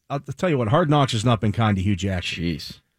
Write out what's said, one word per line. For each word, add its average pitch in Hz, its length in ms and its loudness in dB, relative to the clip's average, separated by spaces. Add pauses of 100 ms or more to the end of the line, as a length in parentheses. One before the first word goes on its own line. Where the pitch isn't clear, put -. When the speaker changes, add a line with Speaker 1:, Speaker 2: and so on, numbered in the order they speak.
Speaker 1:
I'll 139 120 -6
tell - 280 -4
you 147 100 2
what, 117 100 0
Hard 151 200 4
Knocks 143 240 2
has 107 120 -2
not 117 160 2
been 107 120 0
kind 107 240 2
to 92 60 -2
Hugh 101 140 2
Jackson. 92 460 -4
Speaker 2:
Jeez. 82 380 -6 (180)